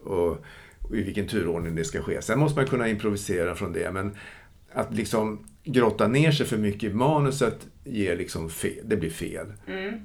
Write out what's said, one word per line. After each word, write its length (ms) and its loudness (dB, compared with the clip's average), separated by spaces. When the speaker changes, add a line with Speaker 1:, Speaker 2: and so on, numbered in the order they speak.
Speaker 1:
och, 240 2
och 140 -6
i 80 0
vilken 240 -2
turordning 480 0
det 100 0
ska 160 -4
ske. 200 -4
Sen 180 0
måste 200 4
man 80 2
kunna 200 0
improvisera 680 0
från 180 -4
det, 200 -2
men 220 -4
att, 200 -2
liksom, 540 -2
grotta 440 4
ner 240 6
sig 140 2
för 120 0
mycket 340 0
i 20 -4
manuset 720 2
ger, 320 0
liksom, 340 -4
fe-, 340 -4
det 140 0
blir 120 0
fel. 380 -6
Speaker 2:
Mm. 260 -6